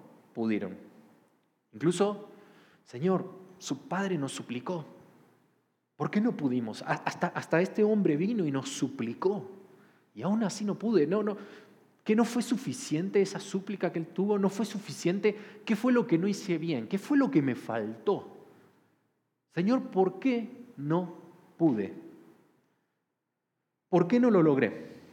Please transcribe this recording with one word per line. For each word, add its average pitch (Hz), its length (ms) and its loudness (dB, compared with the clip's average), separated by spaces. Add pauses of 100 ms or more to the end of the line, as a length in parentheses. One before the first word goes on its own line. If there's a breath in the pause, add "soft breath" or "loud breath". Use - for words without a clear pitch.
(340)
pudieron". 101 420 -2 (960)
Incluso, 180 560 0 (560 loud breath)
"Señor, 175 440 -2 (300)
su - 300 -8
padre 185 300 -2
nos 139 140 -4
suplicó. 151 520 -8 (1120)
¿Por 151 140 -4
qué 208 100 2
no 226 160 2
pudimos? 123 460 -2
Ha-, 147 220 -4
hasta, - 240 -2
hasta 160 320 0
este 196 240 2
hombre 202 320 4
vino 196 280 0
y 147 60 0
nos 135 180 -2
suplicó. 135 800 -4 (680 soft breath)
Y 107 80 -14
aún 208 200 0
así 208 220 -4
no 196 120 -2
pude". 196 300 4
No, 202 160 2
no. 208 140 -2 (680 loud breath)
¿Qué 214 140 4
no 233 80 6
fue 233 180 -2
suficiente 196 800 0
esa 190 160 -2
súplica 190 540 -4
que 170 80 -4
él 160 80 -6
tuvo? 202 280 0
¿No 196 120 2
fue 202 180 -2
suficiente? 196 720 -2 (260 loud breath)
¿Qué 226 120 0
fue 254 160 2
lo 240 160 2
que 165 100 4
no 180 80 0
hice 190 320 -2
bien? 147 300 -4
¿Qué 196 100 -2
fue 285 180 0
lo 269 140 4
que 156 100 4
me 135 140 2
faltó? 113 840 -4 (1160)
"Señor, 233 360 0
¿por 185 280 2
qué 233 480 -4 (100)
no 165 380 -2 (420)
pude? 110 380 2 (1900)
¿Por 170 200 6
qué 240 100 4
no 247 120 6
lo 190 120 6
logré?". 131 480 2 (220 loud breath)